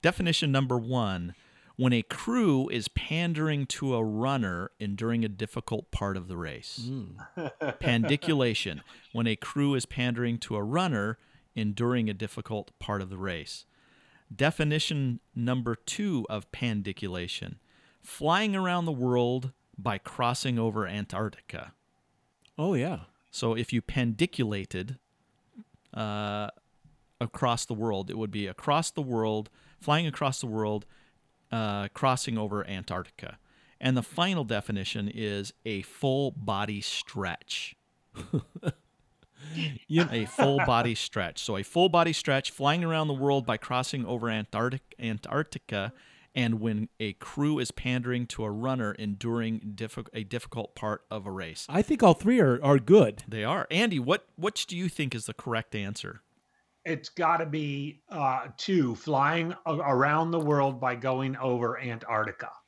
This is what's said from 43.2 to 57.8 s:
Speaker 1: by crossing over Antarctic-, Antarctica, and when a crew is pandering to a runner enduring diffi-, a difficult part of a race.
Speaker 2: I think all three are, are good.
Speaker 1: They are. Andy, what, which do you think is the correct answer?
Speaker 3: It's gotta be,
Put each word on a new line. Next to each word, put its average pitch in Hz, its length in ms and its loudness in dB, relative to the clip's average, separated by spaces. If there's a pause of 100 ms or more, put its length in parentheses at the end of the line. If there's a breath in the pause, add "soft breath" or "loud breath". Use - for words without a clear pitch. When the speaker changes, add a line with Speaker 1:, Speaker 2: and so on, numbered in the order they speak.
Speaker 1:
by 117 120 0
crossing 127 480 -2
over 117 240 -2
Antarctic-, 110 680 -2
Antarctica, 113 920 -4 (440 soft breath)
and 117 260 2
when 110 260 0 (120)
a 104 140 -2
crew 151 460 -2
is 120 120 -2
pandering 123 560 -2
to - 180 -6
a 104 60 -2
runner 113 420 -2
enduring 110 840 -2
diffi-, 110 380 -8
a 110 100 -6
difficult 117 520 -8
part 104 360 -4
of 101 140 -6
a 101 60 -8
race. 92 360 -8
Speaker 2:
I 160 140 0
think 269 220 0
all 180 100 10
three 240 260 4
are, 135 240 6
are 139 160 8
good. 123 480 8
Speaker 1:
They 110 160 -4
are. 156 280 0
Andy, 185 280 2
what, 139 280 0 (100)
which 185 300 -2
do 175 100 -6
you 185 100 -2
think 143 280 -4
is 110 100 -6
the 110 80 -8
correct 113 420 -4
answer? 101 460 -8 (640)
Speaker 3:
It's 165 240 -4
gotta 165 380 2
be, 147 600 -4